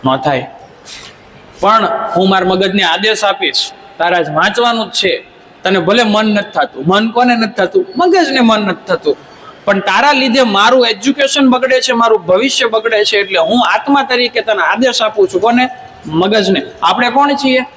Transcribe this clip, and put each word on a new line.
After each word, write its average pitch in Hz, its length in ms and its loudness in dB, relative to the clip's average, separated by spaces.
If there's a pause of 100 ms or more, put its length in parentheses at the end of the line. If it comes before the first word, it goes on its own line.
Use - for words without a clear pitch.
ન 135 120 0
થાય. 135 320 -4 (1080)
પણ 208 280 2 (300)
હું 190 120 2
મારા 190 160 2
મગજને 190 380 0
આદેશ 202 400 0
આપીશ, 190 480 -2 (260)
"તારે 175 180 0
આજ 160 140 -2
વાંચવાનું 220 600 -2
જ - 40 -18
છે." - 320 -2 (380)
તને 190 160 0
ભલે 202 240 2
મન 214 220 0
નથી 208 260 -2
થતું. 208 360 -4
મન 214 220 2
કોને 240 260 2
નથી 226 180 -4
થતું? 185 320 0 (120)
મગજને 330 420 2
મન 220 220 2
નથી 190 260 -6
થતું. 165 300 -2 (480)
પણ 196 140 2
તારા 226 320 2
લીધે 269 300 2
મારું 233 460 2
એજ્યુકેશન 269 600 0
બગડે 254 320 2
છે, 254 120 -2
મારું 226 320 2
ભવિષ્ય 233 400 2
બગડે 220 400 0
છે, 208 120 0
એટલે 190 220 -2
હું 214 280 2
આત્મા 269 360 0
તરીકે 247 380 -2
તને 214 200 -2
આદેશ 214 400 0
આપું 208 260 0
છું. 175 140 -2
કોને? 240 280 2 (360)
મગજને. 190 560 0 (220)
આપણે 233 260 2
કોણ 277 240 2
છીએ? 262 260 0 (180)